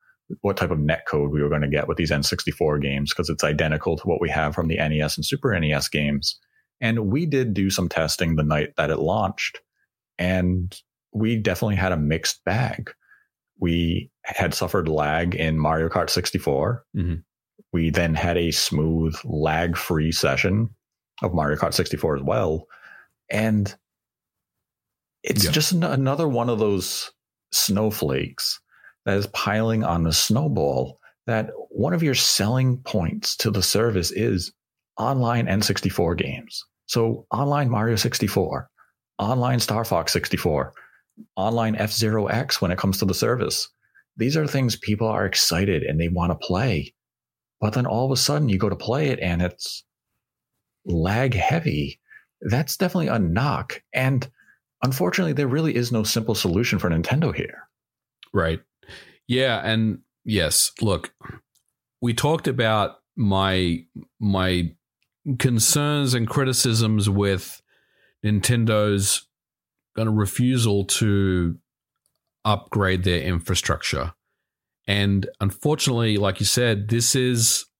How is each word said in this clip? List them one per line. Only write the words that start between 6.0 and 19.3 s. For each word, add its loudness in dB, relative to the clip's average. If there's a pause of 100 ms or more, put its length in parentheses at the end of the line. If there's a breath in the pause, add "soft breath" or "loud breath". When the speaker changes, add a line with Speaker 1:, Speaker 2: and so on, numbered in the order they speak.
Speaker 1:
And 0
we 0
did 0
do 0
some -2
testing 0
the 2
night 0
that 0
it -2
launched, -2 (580)
and 0 (380)
we 0
definitely 0
had 0
a 0
mixed -2
bag. -2 (680 soft breath)
We 0 (140)
had -2
suffered -2
lag 0
in 0
Mario 2
Kart 0
sixty-four. -2 (100)
Speaker 2:
Mm-hmm. 0 (580)
Speaker 1:
We 2
then 2
had 0
a 0
smooth, 0 (100)
lag-free 0